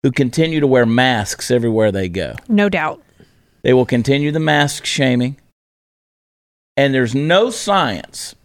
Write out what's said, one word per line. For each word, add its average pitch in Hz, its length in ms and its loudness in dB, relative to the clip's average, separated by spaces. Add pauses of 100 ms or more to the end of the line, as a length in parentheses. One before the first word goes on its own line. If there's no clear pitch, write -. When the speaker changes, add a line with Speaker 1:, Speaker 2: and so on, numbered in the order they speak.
Speaker 1:
who 139 100 0
continue 156 500 0
to 143 60 2
wear 127 180 4
masks 117 640 0
everywhere 113 400 2
they 95 160 -4
go. 85 260 -6 (140)
Speaker 2:
No 208 220 2
doubt. 156 340 -6 (580)
Speaker 1:
They - 120 2
will 127 120 4
continue 139 460 0
the 160 80 -2
mask 147 460 0
shaming. 127 500 -2 (1400)
And 139 160 2
there's 123 200 0
no 170 360 2
science 180 840 -4 (120)